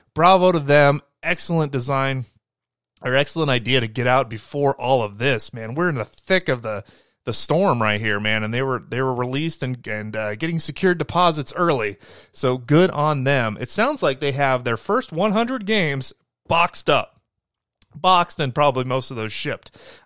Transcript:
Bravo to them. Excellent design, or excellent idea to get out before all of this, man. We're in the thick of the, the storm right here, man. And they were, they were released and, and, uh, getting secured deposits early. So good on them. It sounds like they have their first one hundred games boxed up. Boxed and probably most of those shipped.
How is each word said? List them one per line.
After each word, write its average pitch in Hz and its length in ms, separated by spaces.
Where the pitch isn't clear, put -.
Bravo 180 380
to 170 80
them. 143 420
Excellent 160 480
design, 135 540
or 127 140
excellent 147 340
idea 123 300
to 113 80
get 123 180
out 127 240
before 139 500
all 123 220
of 104 160
this, 120 340
man. 113 220
We're 170 160
in 147 60
the 110 100
thick - 420
of 127 140
the, 107 220
the 110 80
storm 151 480
right 107 180
here, 104 200
man. 107 240
And 110 100
they 127 80
were, 131 260
they 123 140
were 131 140
released 135 480
and, 123 240
and, 107 280
uh, 107 200
getting 165 240
secured 175 400
deposits 156 560
early. 131 420
So 131 280
good 147 320
on 147 320
them. 127 360
It 120 120
sounds 254 320
like 135 160
they 143 140
have 131 300
their 117 140
first - 340
one 190 200
hundred 233 340
games 160 480
boxed 165 400
up. 131 320
Boxed 175 440
and 135 140
probably 139 300
most 127 260
of 127 80
those 110 160
shipped. - 420